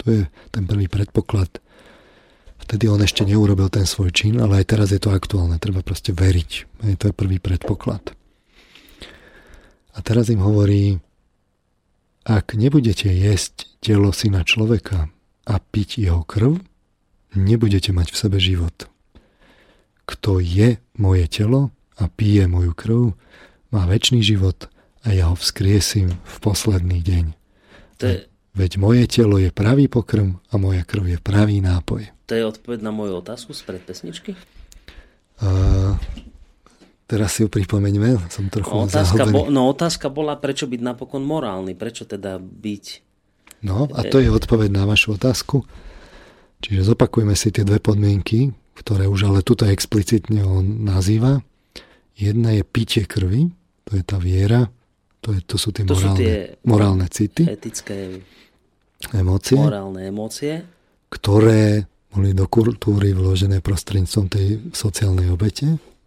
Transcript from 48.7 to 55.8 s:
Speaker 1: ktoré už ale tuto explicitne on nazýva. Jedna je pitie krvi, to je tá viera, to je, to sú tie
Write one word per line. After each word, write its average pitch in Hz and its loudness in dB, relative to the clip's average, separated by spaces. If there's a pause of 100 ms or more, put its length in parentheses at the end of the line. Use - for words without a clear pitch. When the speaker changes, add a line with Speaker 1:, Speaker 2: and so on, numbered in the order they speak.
Speaker 1:
ktoré 98 -2
už 101 0
ale 98 2
tuto 117 2
explicitne 104 0
on 95 -2
nazýva. 110 0 (720)
Jedna 110 0
je 104 2
pitie 110 -2
krvi, 107 0 (340)
to 104 -4
je 92 -2
tá 98 -4
viera, 101 2 (560)
to 110 -4
je, 92 -2
to - -10
sú 104 -4
tie 107 -4